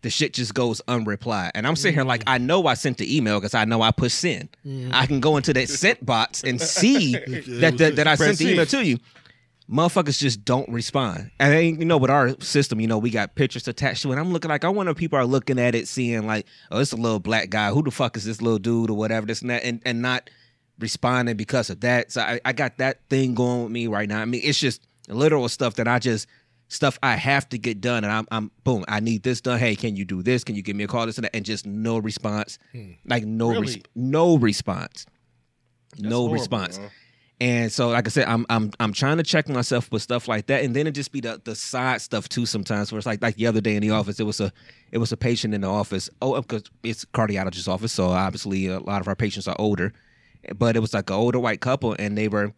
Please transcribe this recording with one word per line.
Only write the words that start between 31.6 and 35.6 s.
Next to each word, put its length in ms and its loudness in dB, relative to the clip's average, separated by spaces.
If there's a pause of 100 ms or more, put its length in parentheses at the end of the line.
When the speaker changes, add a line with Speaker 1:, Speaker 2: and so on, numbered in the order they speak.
Speaker 1:
no 340 -2
response. 600 -6 (140)
Speaker 2:
Hmm. 180 -16 (140)
Speaker 1:
Like, 180 0
no, 280 0
Speaker 3:
Really? 240 0
Speaker 1:
res-, 80 -18 (120)
no 420 4
response. 680 -2 (840)